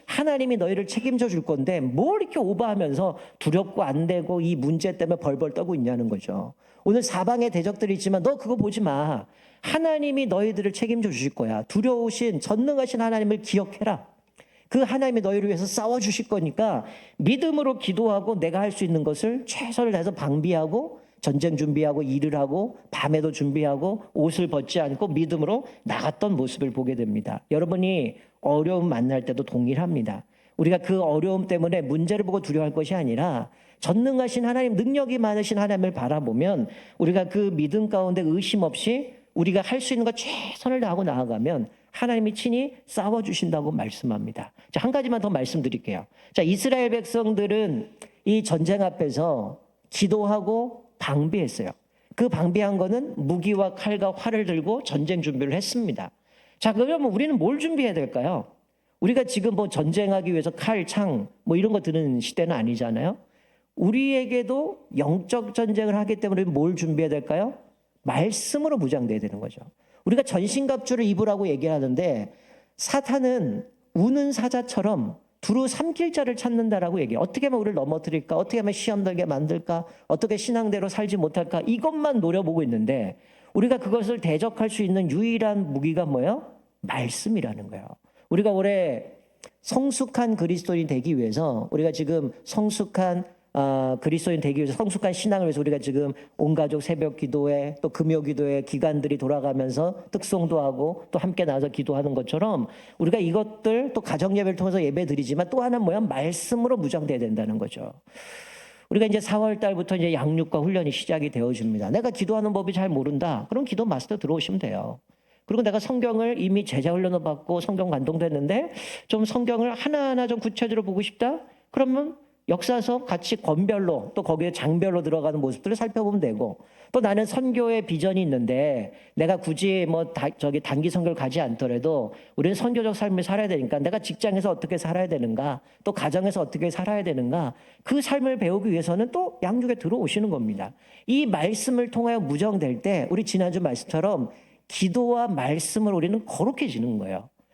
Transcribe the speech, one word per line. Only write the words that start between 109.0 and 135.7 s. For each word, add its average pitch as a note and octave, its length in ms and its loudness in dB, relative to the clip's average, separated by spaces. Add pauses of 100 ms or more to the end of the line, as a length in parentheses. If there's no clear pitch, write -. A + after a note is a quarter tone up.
이제 G#3+ 120 10
사월 G#3+ 400 2
달부터 F#3+ 380 2
이제 E3+ 160 4
양육과 D#3 480 2
훈련이 E3+ 320 2
시작이 D3+ 380 -2
되어집니다. A2+ 600 0
"내가 A#3 200 2
기도하는 G#3+ 420 0
법이 G3 200 -2
잘 F#3 160 0
모른다." C#3 600 0
그럼 C4 160 0
기도 G#3 200 0
마스터 F3 320 -2
들어오시면 E3 440 -2
돼요. A2+ 400 -6 (460)
그리고 A3 160 2
"내가 G#3+ 180 2
성경을 A#3 600 0
이미 G3 240 2
제자 C#3 280 0
훈련을 F3+ 320 0
받고 D#3+ 360 -2
성경 F#3 300 -2
감동됐는데 D#3 800 0 (380)
좀 A3 160 2
성경을 A#3 500 0
하나하나 C4 540 0
좀 A#3 100 -2
구체적으로 A3 460 -2
보고 F#3+ 180 -2
싶다." A#3+ 380 -2 (320)
그러면 C4+ 440 0 (340)
역사 G3+ 300 2
속 B3 260 -2
같이 F3 300 -2
권별로 F3 800 0
또 G#3 100 -2
거기에 E3 260 0
장별로 E3+ 520 2
들어가는 D3+ 380 0
모습들을 C3+ 360 -2
살펴보면 G#3+ 420 0
되고, A2+ 400 0 (320)
또 - 100 4
나는 G#3 240 4
선교의 A#3 600 0
비전이 F3 360 0
있는데 B2+ 680 0 (220)
내가 E3 220 2
굳이 F3+ 520 0
뭐 E3 240 -2
다-, C#3+ 240 -2
저기 C#3+ 220 0
단기 D3 320 0
선교를 E3+ 240 0
가지 C3+ 260 -2
않더라도 B2 720 -2 (220)
우리는 E3+ 220 0
선교적 A3+ 400 0
삶을 F#3+ 260 0
살아야 G3+ 240 -2
되니까 D3 320 -2
내가 F3 220 0
직장에서 G3 500 -2
어떻게 E3+ 280 -4
살아야 F3+ 280 -2
되는가, C3 540 -2 (240)